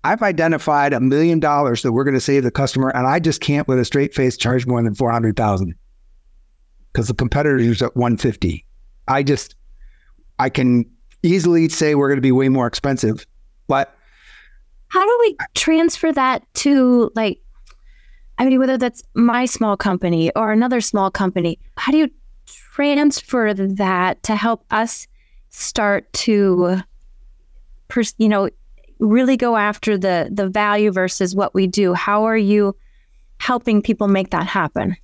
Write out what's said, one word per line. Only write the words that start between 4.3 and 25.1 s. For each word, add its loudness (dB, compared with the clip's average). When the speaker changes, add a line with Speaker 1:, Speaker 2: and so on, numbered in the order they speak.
Speaker 1:
charge -2
more 0
than -2
four -2
hundred 0
thousand -2
'cause -2
the -4
competitor's 0
at -2
one 0
fifty. -4
I 0
just, -4
I 0
can 0
easily 2
say 0
we're 2
gonna 0
be 2
way 2
more 0
expensive, -4
but -2
Speaker 2:
How 2
do 2
we 2
transfer 0
that -2
to, 2
like, -4
I 0
mean, 4
whether 0
that's -4
my 2
small -2
company 0
or 0
another 2
small 0
company, -4
how -2
do 4
you 2
transfer -2
that -2
to -2
help -4
us -4